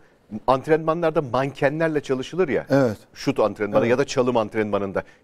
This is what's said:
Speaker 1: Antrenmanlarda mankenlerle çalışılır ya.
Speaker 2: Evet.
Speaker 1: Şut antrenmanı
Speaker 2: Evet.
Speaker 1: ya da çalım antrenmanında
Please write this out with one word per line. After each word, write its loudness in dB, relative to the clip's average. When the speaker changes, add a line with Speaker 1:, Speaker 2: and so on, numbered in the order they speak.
Speaker 1:
Antrenmanlarda 2
mankenlerle 0
çalışılır -2
ya. -2
Speaker 2:
Evet. 2
Speaker 1:
Şut -2
antrenmanı 2
Speaker 2:
Evet. 2
Speaker 1:
ya 4
da 2
çalım 0
antrenmanında -2